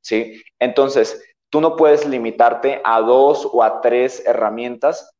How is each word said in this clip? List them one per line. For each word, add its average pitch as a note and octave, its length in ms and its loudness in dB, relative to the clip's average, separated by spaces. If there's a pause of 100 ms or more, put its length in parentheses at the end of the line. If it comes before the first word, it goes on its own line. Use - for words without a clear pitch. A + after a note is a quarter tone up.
¿sí? A2+ 400 -6 (160)
Entonces, C3+ 680 0 (240)
tú D3+ 140 0
no D#3+ 140 0
puedes D3 280 4
limitarte A#2+ 800 -2
a A2+ 160 2
dos C3 500 2
o A#2 120 2
a A2 180 0
tres B2 460 -2
herramientas A#2+ 920 -4